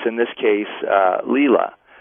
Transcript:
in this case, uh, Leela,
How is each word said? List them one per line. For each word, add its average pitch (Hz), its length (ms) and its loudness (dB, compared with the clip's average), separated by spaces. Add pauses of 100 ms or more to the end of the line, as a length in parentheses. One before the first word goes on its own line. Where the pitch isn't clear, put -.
in 113 120 -2
this 117 200 0
case, 104 320 0 (160)
uh, 95 420 2
Leela, 127 460 2 (280)